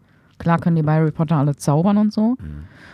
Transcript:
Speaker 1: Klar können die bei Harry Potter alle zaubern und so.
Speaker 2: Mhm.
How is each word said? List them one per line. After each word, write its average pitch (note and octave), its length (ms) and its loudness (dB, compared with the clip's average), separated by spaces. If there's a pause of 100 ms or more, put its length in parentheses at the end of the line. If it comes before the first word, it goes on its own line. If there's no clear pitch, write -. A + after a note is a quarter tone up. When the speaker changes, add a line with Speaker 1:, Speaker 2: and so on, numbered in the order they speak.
(380)
Speaker 1:
Klar E3 220 0
können E3+ 160 0
die D#3+ 80 0
bei D3+ 120 2
Harry D#3 160 2
Potter D#3+ 260 -2
alle C#3+ 180 0
zaubern E3+ 420 0
und G#3+ 160 0
so. A3+ 260 0
Speaker 2:
Mhm. D2+ 240 -12 (300)